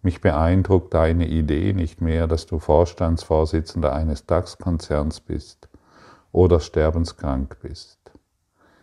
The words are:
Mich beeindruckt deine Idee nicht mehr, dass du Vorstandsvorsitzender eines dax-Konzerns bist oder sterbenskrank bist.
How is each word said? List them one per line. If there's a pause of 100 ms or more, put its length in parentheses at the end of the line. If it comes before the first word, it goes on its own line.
Mich
beeindruckt
deine
Idee
nicht
mehr,
dass
du
Vorstandsvorsitzender
eines
dax-Konzerns
bist (640)
oder
sterbenskrank
bist. (840)